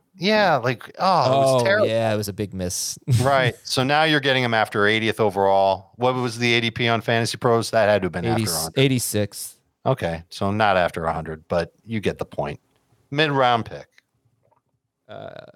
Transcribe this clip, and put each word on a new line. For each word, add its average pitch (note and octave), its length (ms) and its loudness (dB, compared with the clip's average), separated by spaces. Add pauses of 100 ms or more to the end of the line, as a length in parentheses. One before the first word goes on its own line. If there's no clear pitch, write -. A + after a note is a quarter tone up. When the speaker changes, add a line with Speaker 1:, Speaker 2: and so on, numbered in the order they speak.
(160)
Speaker 1:
Yeah, G3 400 2
like, B2 260 -2 (160)
oh, F3 260 2
it B2+ 120 2
was C3+ 260 4
Speaker 2:
Oh, - 20 -2
Speaker 1:
terrible. G#2 220 2
Speaker 2:
yeah, A2+ 260 0
it G#2+ 40 -2
was G#2 120 -6
a G2+ 40 -8
big G2 200 -8
miss. F2+ 460 -6 (100)
<laughs> B2 140 4
Speaker 1:
Right. C3 320 2 (100)
So - 200 -2
now D3 200 2
you're D3+ 160 2
getting C3 220 2
him A#2 120 0
after G#2+ 320 2
eightieth A2 340 0
overall. G2 760 2
What B2 200 0
was B2 220 -4
the A#2+ 160 2
A A#2 60 2
D A#2 100 -2
P A#2 180 -2
on A#2 120 0
Fantasy A#2 380 0
Pros? A#2 320 2
That A2 180 2
had G#2 140 2
to F#2 40 -2
have F2 60 -6
been F2 140 -8
Speaker 2:
Eighty, A2+ 160 0
Speaker 1:
after G#2+ 120 -4
a D#2+ 40 -6
hundred. D#2+ 220 -4
Speaker 2:
eighty-sixth. B2 760 -2 (300)
Speaker 1:
Okay, E2+ 420 -2
so G2 220 -6
not G#2 260 2
after F2 300 0
a D#2+ 60 0
hundred, D#2+ 360 -10
but E2+ 240 -2 (140)
you A2 140 -6
get F2 180 -4
the - 80 -8
point. D2 340 -10 (500)
Mid-round C3+ 540 2
pick. C#2+ 220 -14 (1200)
Speaker 2:
Uh, G#2 220 -16 (260)